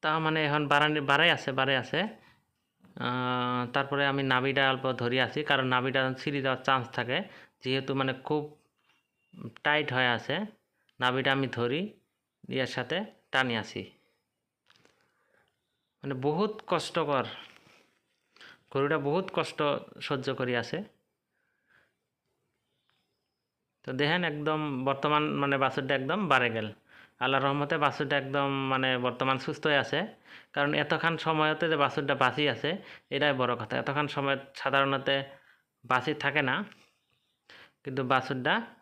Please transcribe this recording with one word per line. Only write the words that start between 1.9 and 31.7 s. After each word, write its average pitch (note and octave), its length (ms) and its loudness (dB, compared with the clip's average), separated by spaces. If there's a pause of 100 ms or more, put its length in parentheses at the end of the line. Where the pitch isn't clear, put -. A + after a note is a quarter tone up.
আহ, B2 680 -2 (100)
তারপরে C#3 340 0
আমি C#3 160 0
নাভিটা C3 480 2
অল্প C3 220 -2
ধরি A#2+ 280 0
আছি, B2+ 220 0
কারণ C3+ 240 2
নাভিটা B2+ 340 2 (120)
ছিঁড়ে C#3+ 300 -4
যাওয়ার C3 220 0
চান্স C3 260 4
থাকে, B2 280 -2 (420)
যেহেতু C3+ 340 -2
মানে C3+ 180 0 (120)
খুব D3+ 180 0 (1200)
টাইট D3 280 2
হয়ে B2+ 140 2
আছে। A#2+ 280 0 (680)
নাভিটা B2+ 320 2
আমি C3+ 200 0
ধরি, A#2+ 280 0 (680)
ইয়ার B2+ 180 -2
সাথে B2+ 300 -4 (340)
টানি C3 260 2
আছি। G2+ 260 -6 (2250)
মানে C#3 100 -4
বহুত D#3 380 0 (140)
কষ্টকর, D3+ 580 0 (1500)
গরুটা D3 280 0
বহুত D3+ 340 -2
কষ্ট - 260 -4 (420)
সহ্য C3+ 340 -4
করি B2 220 -2
আছে। A#2 220 -4 (3000)
তো - 80 -10
দেখেন D3+ 320 2
একদম D3+ 360 0 (240)
বর্তমান D3 380 2 (120)
মানে C#3 240 0
বাছুরটা C3+ 360 0
একদম C#3 340 -2
বাড়ে B2 220 6
গেল। A2+ 180 -4 (520)
আল্লাহর C3+ 240 2
রহমতে C#3+ 340 0
বাছুরটা C#3+ 380 0
একদম C#3 320 0 (200)
মানে C3 200 2 (100)
বর্তমান B2+ 400 0
সুস্থ - 280 -6
হয়ে D3 140 4
আছে। C#3 180 0 (540)
কারণ C#3+ 220 0
এতখান D#3 440 0
সময়তে D#3 500 0
যে D#3 80 2